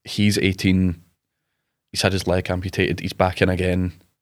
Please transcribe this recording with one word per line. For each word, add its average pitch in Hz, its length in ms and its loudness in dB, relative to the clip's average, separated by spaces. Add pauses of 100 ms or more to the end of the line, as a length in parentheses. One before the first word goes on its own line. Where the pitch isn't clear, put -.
"He's 104 320 0
eighteen, 92 640 0 (880)
he's - 120 -4
had 98 100 2
his 92 140 -2
leg 90 220 0
amputated, 90 520 -2
he's 95 120 -6
back 92 280 0
in 92 80 4
again, 90 420 0 (300)